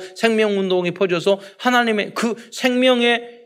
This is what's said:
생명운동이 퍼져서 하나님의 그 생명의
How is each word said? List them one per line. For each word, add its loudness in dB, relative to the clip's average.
생명운동이 0
퍼져서 0
하나님의 0
그 -2
생명의 2